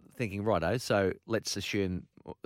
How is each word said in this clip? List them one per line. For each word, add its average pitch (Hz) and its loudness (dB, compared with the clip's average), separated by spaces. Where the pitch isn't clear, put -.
thinking, 101 -4
"Righto, 98 2
so 101 2
let's - -2
assume, 95 -2